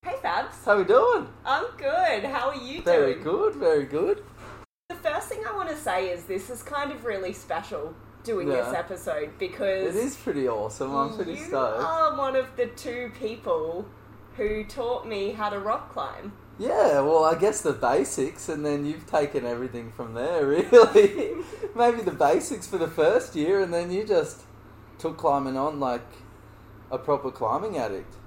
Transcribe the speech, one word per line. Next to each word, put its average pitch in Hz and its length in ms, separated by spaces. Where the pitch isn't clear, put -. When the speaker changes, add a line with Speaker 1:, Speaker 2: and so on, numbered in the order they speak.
Speaker 1:
Hey, 359 180
Fabs. - 440
Speaker 2:
How 208 120
we 190 60
doing? 269 440
Speaker 1:
I'm 294 200
good. 294 480
How 269 240
are 294 60
you 262 260
Speaker 2:
Very 156 320
Speaker 1:
doing? 120 100
Speaker 2:
good, 190 320
very 151 300
good. 165 380
Speaker 1:
The 349 60
first 330 340
thing 415 200
I 427 60
wanna 339 220
say 185 320
is 175 160
this 196 240
is 240 120
kind 285 300
of 240 140
really 196 280
special 165 640
doing 196 260
Speaker 2:
Yeah. 135 120
Speaker 1:
this 120 140
episode 151 640
because 190 560
Speaker 2:
It 202 40
is 254 180
pretty 143 300
awesome. 113 480
I'm 139 200
pretty 165 160
Speaker 1:
you - 140
Speaker 2:
stoked. 214 380
Speaker 1:
are 320 340
one 269 180
of 254 220
the 240 100
two 240 500
people 185 680
who 214 300
taught 240 420
me 208 240
how 214 180
to 202 100
rock 214 320
climb. 156 420
Speaker 2:
Yeah, 233 440
well, 156 220
I 165 120
guess 202 260
the 156 100
basics, 135 800
and 151 160
then 147 200
you've 156 240
taken 143 360
everything 120 460
from 113 220
there, 147 340
<laughs> - 0
really. 202 880
Maybe 233 280
the 185 100
basics 165 560
for 196 100
the 165 100
first 170 480
year, 175 260
and 175 120
then 175 180
you 190 120
just 190 380
took 160 200
climbing 139 380
on 143 240
like 123 260
a 131 60
proper 135 340
climbing 151 460
addict. 101 380